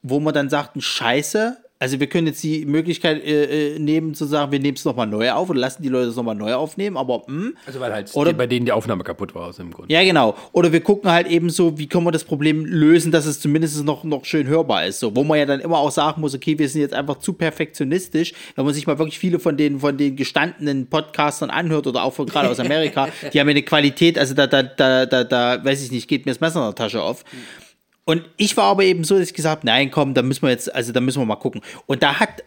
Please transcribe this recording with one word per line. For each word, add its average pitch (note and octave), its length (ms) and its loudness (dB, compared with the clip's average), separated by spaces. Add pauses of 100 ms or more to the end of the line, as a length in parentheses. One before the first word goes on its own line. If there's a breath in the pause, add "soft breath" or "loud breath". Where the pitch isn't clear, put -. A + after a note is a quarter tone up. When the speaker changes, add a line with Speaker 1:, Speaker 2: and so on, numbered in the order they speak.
Speaker 1:
wo C#3 180 0
wir D3+ 120 0
dann C#3+ 180 0
sagten, C#3+ 320 -2
"Scheiße", D3+ 760 0 (240)
also C3 200 -2
wir C#3+ 60 0
können E3 200 0
jetzt - 160 -4
die D#3 220 -2
Möglichkeit, D#3 580 0
äh, D3 520 0
äh, D#3 40 -10
nehmen D#3 340 0
zu D3 120 -6
sagen, C#3+ 260 0
wir C#3+ 80 0
nehmen's C3+ 240 -2
nochmal A#2+ 240 0
neu G#2+ 240 0
auf F3 180 -2
oder C#3+ 100 0
lassen C3 220 -4
die C#3+ 60 -6
Leute B2+ 220 0
es A2+ 80 -8
nochmal A2+ 180 -4
neu G#2+ 200 -4
aufnehmen, D#3 420 -4
aber, B2+ 280 -4
hm. F3+ 300 -8 (100)
Speaker 2:
Also C3 140 -14
weil A#2+ 140 -6
halt G#2 220 -8
Speaker 1:
Oder D#3 180 4
Speaker 2:
die, - 40 -4
bei B2 100 0
denen A#2+ 180 0
die A#2 80 0
Aufnahme G#2+ 320 -2
kaputt F2 280 -8
war F2 140 -10
aus E2+ 80 -14
dem F2 160 -14
Grund. F2+ 180 -18
Speaker 1:
Ja, E3 140 4
genau. C#3+ 320 4 (160 loud breath)
Oder E3+ 220 4
wir E3 80 4
gucken G3 280 2
halt E3+ 180 4
eben E3+ 220 2
so, D#3+ 280 0
wie D3+ 100 -6
können F3 160 0
wir E3+ 80 2
das D#3+ 140 -4
Problem D3+ 400 0
lösen, D#3+ 480 6
dass D#3 120 4
es D3 140 -4
zumindest D3+ 460 0
noch, D3 180 -2
noch D3 220 -4
schön D3+ 220 0
hörbar B2 400 2
ist. G2 120 -6
So, A2 160 -2
wo C3+ 80 4
man D3+ 160 4
ja D3 60 4
dann C#3 160 0
immer E3 160 0
auch C#3+ 140 2
sagen D#3 280 0
muss, C#3+ 160 -2
okay, D3+ 240 -2
wir D3 80 2
sind D3 140 -2
jetzt C#3+ 120 -2
einfach C#3+ 260 -4
zu - 120 -4
perfektionistisch, D#3+ 1000 -4 (220 loud breath)
wenn C#3 100 -2
man D3 80 0
sich D3 120 -6
mal D3 140 -2
wirklich D#3 180 -2
viele F3 220 0
von D#3 160 0
den, C#3+ 240 0
von C#3+ 180 0
den C#3 200 0
gestandenen C#3+ 680 -2
Podcastern D#3 640 -2
anhört D#3 380 -2
oder A#2+ 160 -2
auch B2+ 100 -2
von, C#3+ 120 -4
gerade - 240 0
aus A#2+ 100 -2
Amerika, C#3 480 0 (140)
Speaker 2:
<laughs> D3 120 -10
Speaker 1:
die D3 60 4
haben C#3+ 80 4
ja D3 40 4
eine C#3+ 120 2
Qualität, D#3 560 2
also C3+ 140 0
da, C3+ 140 4
da, C3+ 160 4
da, C3 420 2
da, B2 180 2
da, B2 400 0
weiß C#3 180 0
ich B2+ 100 -10
nicht, A#2+ 180 -8
geht C#3+ 160 0
mir C3+ 80 -2
das - 80 -6
Messer E3 180 0
in B2 60 0
der G#2 100 -4
Tasche A2 260 -4
auf. G#2 300 -4
Speaker 2:
Mhm. C3 60 -18 (680 loud breath)
Speaker 1:
Und E3 180 0 (140)
ich G#3 200 0
war G#3+ 60 4
aber G3 220 4
eben F3+ 180 2
so, G3 160 4
dass E3+ 80 0
ich - 80 -14
gesagt D#3 240 0
habe, - 80 -4
"Nein, C3+ 240 2
komm, C#3 240 0
da B2 80 4
müssen C3 180 0
wir C#3 80 2
jetzt, - 240 -2
also A#2+ 180 -4
da B2 80 0
müssen C3 220 0
wir A#2 60 0
mal G#2+ 80 0
gucken." - 260 -6 (240 loud breath)
Und C3+ 160 -2
da C#3+ 180 2
hat - 280 -2